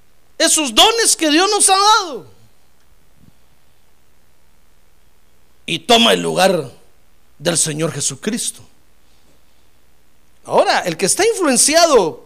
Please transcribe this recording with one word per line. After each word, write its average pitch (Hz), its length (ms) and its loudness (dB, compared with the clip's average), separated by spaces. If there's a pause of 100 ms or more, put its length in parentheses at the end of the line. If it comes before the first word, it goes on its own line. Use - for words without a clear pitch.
(380)
esos 311 360 -2
dones 440 420 2
que 320 140 -2
Dios 349 200 2
nos 415 200 0
ha 381 80 2
dado 392 500 0 (3500)
y 165 140 -6
toma 233 340 2
el 175 80 0
lugar 165 500 0 (640)
del 160 200 -4
Señor 156 340 -4
Jesucristo. - 720 -8 (1800)
Ahora, 247 340 0
el 165 180 -4
que - 80 -2
está 247 220 -2
influenciado 302 1000 2